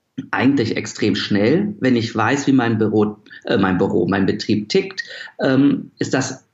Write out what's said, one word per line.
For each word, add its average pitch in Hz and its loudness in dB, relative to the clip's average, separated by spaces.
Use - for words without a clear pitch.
eigentlich 120 2
extrem - -2
schnell. 117 0
Wenn 123 2
ich 113 -2
weiß, 120 0
wie 135 4
mein 117 2
Büro, 107 2
äh, 127 2
mein 95 2
Büro, 98 0
mein 98 0
Betrieb 104 -2
tickt, - -2
ähm, 139 2
ist - -4
das - -4